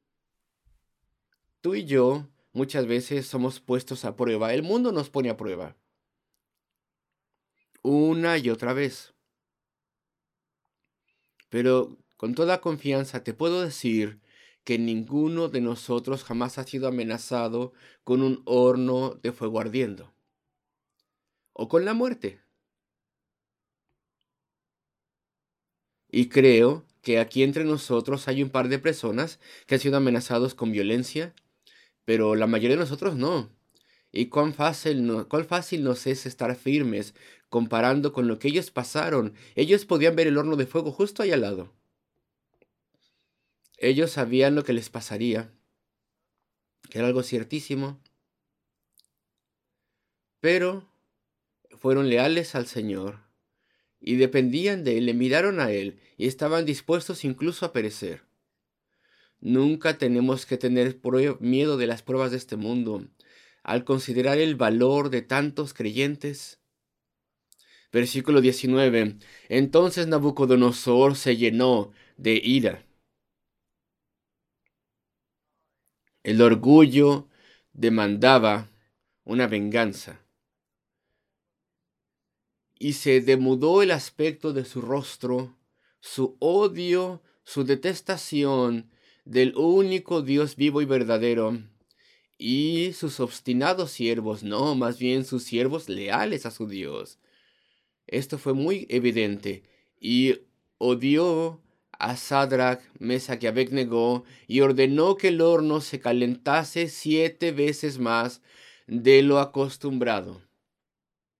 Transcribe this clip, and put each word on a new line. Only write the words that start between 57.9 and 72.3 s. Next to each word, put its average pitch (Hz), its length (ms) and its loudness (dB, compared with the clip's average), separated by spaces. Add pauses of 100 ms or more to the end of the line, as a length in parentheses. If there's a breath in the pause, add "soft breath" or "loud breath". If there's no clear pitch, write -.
Nunca 151 560 0
tenemos 127 480 0
que 127 120 -4
tener 123 420 0
prue-, 131 400 0
miedo 135 380 0
de 120 100 -2
las 117 140 -6
pruebas 131 300 -2
de 127 60 -6
este - 180 -10
mundo, 107 500 -4 (580 soft breath)
al 123 200 -4
considerar 131 560 0
el 156 160 0
valor 127 540 2
de 123 120 -2
tantos 143 520 -4
creyentes. 139 840 -6 (1300 soft breath)
Versículo 135 500 2
diecinueve. 127 760 2 (320 loud breath)
Entonces 165 580 2
Nabucodonosor 135 1080 4
se 127 220 0
llenó 117 540 2 (260 soft breath)
de 110 260 2